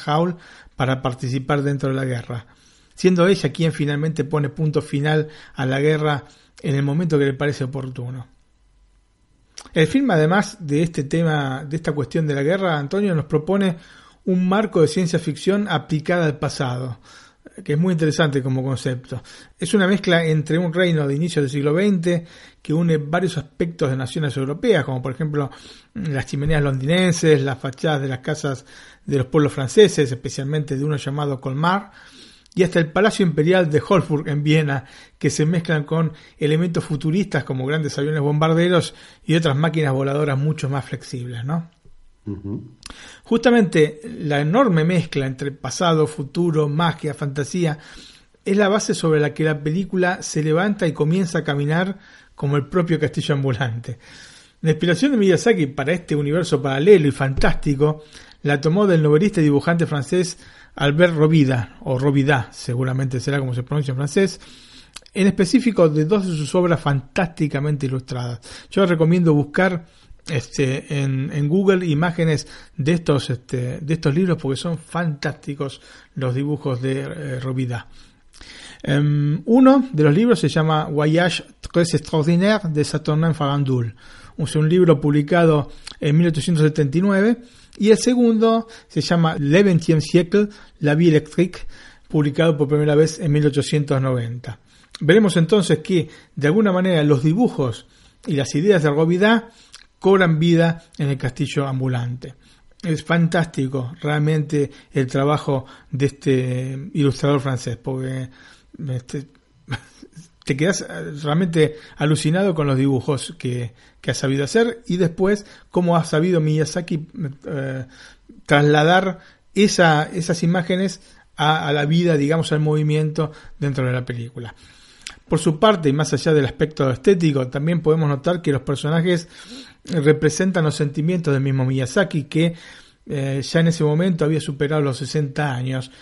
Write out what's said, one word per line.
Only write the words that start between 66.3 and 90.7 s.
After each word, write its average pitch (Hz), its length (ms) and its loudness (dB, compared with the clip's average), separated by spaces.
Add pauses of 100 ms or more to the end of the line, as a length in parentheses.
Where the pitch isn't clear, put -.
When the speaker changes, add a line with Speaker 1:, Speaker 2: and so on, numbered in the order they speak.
Speaker 1:
sus 147 180 -4
obras 175 260 2
fantásticamente 143 1080 -2
ilustradas. 123 540 -6 (300)
Yo 196 160 2
recomiendo 165 480 4
buscar, 170 500 0 (460)
este, 139 720 -4
en, 135 280 -4
en 147 160 -2
Google 185 380 2
imágenes 165 600 0 (300)
de 147 160 0
estos, 165 360 0
este, 123 520 -6
de 151 140 -4
estos 156 200 0
libros 175 260 0
porque 135 160 -4
son 170 220 -6
fantásticos 147 1040 -6 (320)
los 131 200 -4
dibujos 143 460 -4
de, 135 200 -4
eh, 139 400 -10
Robida. 127 480 -6 (920)
Em, 147 640 0
uno 262 480 6
de 151 120 2
los 147 100 6
libros 226 260 4
se 156 80 0
llama 156 360 0
Voyage 156 600 0 (160)
très 170 340 0
extraordinaire 170 640 2 (100)
de 147 120 0
Saturnin 156 520 0
Farandul. 135 600 -2 (440)
Es - 180 -4
un 156 120 2
libro 170 320 6
publicado 151 720 2 (300)
en 151 160 2
mil 170 120 4
ochocientos 156 360 0
setenta 151 340 0
y - 40 2
nueve 202 340 2 (420)
y 208 120 4
el 214 80 6
segundo 226 680 2 (220)
se - 120 -2
llama 165 380 2
Le 151 240 4
vingtième 165 380 4
siècle, 180 480 2 (320)